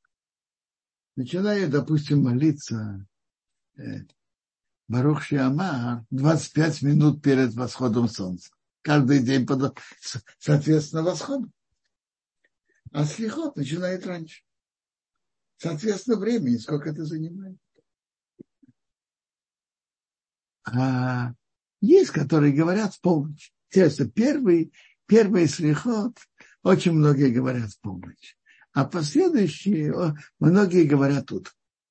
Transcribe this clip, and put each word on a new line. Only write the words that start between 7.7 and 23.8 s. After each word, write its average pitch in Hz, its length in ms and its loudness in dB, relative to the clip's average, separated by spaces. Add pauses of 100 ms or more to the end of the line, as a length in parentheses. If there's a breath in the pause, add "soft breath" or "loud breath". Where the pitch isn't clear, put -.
солнца. 92 440 -10 (300)
Каждый 143 400 2
день 127 240 0
под, 131 320 -2 (220 loud breath)
с-, - 240 -12 (160)
соответственно, 151 640 0
восходу. 233 480 -6 (1400)
А 147 120 0
слихот 226 500 -8
начинает 180 520 -6
раньше. 165 360 -12 (1120)
Соответственно, 196 600 -4
времени, 190 400 -2
сколько 151 320 -6
это 156 160 -8
занимает. 170 520 -10 (3000)
А 127 680 -4 (460)
есть, 311 320 4
которые 147 420 2
говорят 185 420 0
в - 60 -20
полночь. 151 520 -2 (160)
Интересно, 147 420 2